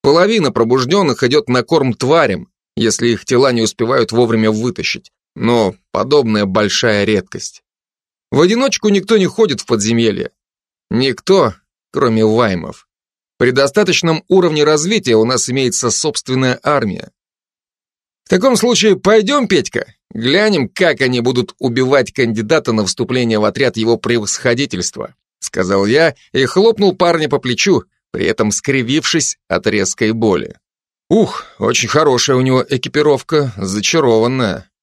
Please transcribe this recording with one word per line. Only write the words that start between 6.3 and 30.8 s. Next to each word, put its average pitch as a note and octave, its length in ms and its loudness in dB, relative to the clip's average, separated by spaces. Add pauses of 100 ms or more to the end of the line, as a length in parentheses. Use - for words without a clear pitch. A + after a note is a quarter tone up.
большая G#2 580 0
редкость. - 580 -6 (680)
В B2+ 100 2
одиночку A3 480 2
никто G3+ 300 2
не F#3 80 2
ходит F#3 340 0
в - 60 -18
подземелье. A2 640 0 (600)
Никто, C3 640 0 (360)
кроме A2+ 340 0
ваймов. G#2+ 600 -2 (500)
При A#2+ 140 2
достаточном D#3+ 760 0
уровне E3+ 340 2
развития D3+ 540 0
у A2 80 4
нас B2+ 260 -2
имеется B2 400 -2
собственная C3 720 -4
армия. C#3 480 -4 (1120)
«В - 40 -20
таком G#3+ 280 2
случае G#3+ 400 2
пойдем, A3 520 2
Петька, - 380 -2 (260)
глянем, D3 560 0
как D#3+ 320 0
они B2+ 200 0
будут B2 380 -2
убивать C3 540 0
кандидата A#2 600 0
на G#2+ 140 0
вступление A#2 520 -2
в G#2 60 2
отряд A#2 320 -2
его A2+ 200 2
превосходительства», A#2 1160 -4 (260)
сказал G2 440 -2
я C#3 300 2 (180)
и C3+ 120 0
хлопнул G3+ 500 2
парня E3+ 340 0
по C3+ 100 -2
плечу, C3 440 0 (300)
при F2 120 -4
этом G#2+ 280 0
скривившись C#3 840 -2 (120)
от F2+ 180 -2
резкой G#2+ 460 -2
боли. G#2+ 440 -2 (540)